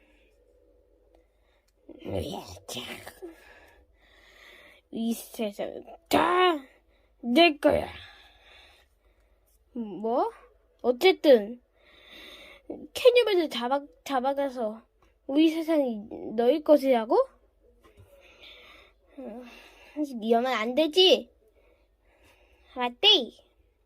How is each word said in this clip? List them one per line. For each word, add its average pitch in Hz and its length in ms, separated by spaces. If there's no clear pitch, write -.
이 226 220
세상 - 680
다 349 500
내 285 340
거야. 156 300
뭐? 226 580
어쨌든 247 800
캐니발을 427 560
잡아, 247 320
잡아가서 254 800
우리 311 240
세상이 302 560
너희 247 280
것이라고? 262 520
음, 247 280
위험은 233 320
안 233 220
되지. 302 560
맞대. 247 320